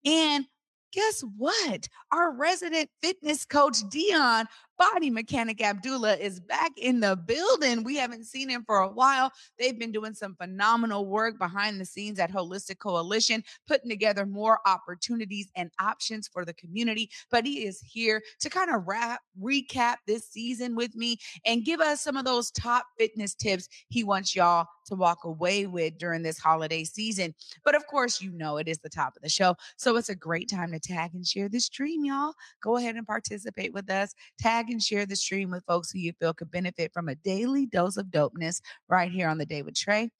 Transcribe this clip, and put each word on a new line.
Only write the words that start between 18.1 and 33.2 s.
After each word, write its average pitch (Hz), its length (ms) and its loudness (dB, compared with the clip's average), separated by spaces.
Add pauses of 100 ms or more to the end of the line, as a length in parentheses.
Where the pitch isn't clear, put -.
to 302 100 -4
kind 370 200 0
of 202 160 0
wrap, 233 340 -2 (200)
recap 247 560 0 (100)
this 220 220 -2
season 240 460 -6
with 226 220 -4
me 233 220 -2 (260)
and 233 200 2
give 320 160 0
us 302 200 2
some 277 160 -2
of 269 80 -4
those 247 260 0
top 240 360 0 (120)
fitness 220 360 -2
tips 190 340 -2 (200)
he 233 140 -2
wants 196 320 0
y'all 175 320 4 (200)
to 196 100 -6
walk 175 280 2
away 180 420 0
with 170 320 -4
during 165 240 -4
this 160 160 -4
holiday 160 460 2
season. 190 500 -4 (300)
But 294 120 4
of 294 100 0
course, 254 340 0
you 190 120 -10
know 156 240 -4
it 156 120 -4
is 160 100 -4
the 156 120 -14
top 139 260 -4
of - 60 -20
the 151 60 -10
show. 180 260 4 (220)
So 254 200 2
it's 240 120 -2
a 196 80 -6
great 170 340 -4
time 175 220 -4
to 160 80 -8
tag 170 340 -6
and 180 120 -8
share 196 220 -2
this 240 180 -2
stream, 302 380 -4
y'all. 285 300 -2 (260)
Go 226 160 2
ahead 240 200 -2
and 226 100 -10
participate 208 680 -6